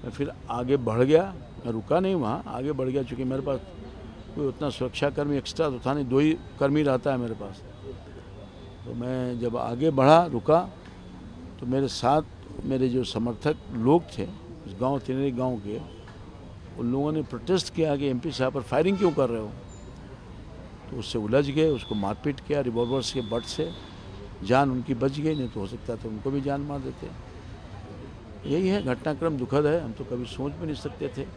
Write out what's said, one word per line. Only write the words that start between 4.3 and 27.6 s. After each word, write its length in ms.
कोई 120
उतना 220
सुरक्षाकर्मी 680
extra 320
तो 100
था 140
नहीं, 120
दो 140
ही 140
कर्मी 500
रहता 280
है 60
मेरे 160
पास। 300
तो 80
मैं 460
जब 180
आगे 320
बढ़ा, 360
रुका, 340
तो 60
मेरे 220
साथ 340
मेरे 260
जो 140
समर्थक 520
लोग 320
थे 80
उस 140
गांव, 180
तिनेरी 320
गांव 260
के, 220
उन 120
लोगों 200
ने 100
protest 520
किया 220
कि 120
"एमपी 240
साहब 220
पर 80
firing 360
क्यों 140
कर 180
रहे 120
हो?" 100
तो 60
उससे 220
उलझ 300
गए, 200
उसको 260
मारपीट 440
किया 220
revolvers 520
के 80
butt 220
से। 500
जान 280
उनकी 220
बच 260
गई, 160
नहीं 140
तो 100
हो 80
सकता 280
था 140
उनको 220
भी 100
जान 200
मार 180
देते। 280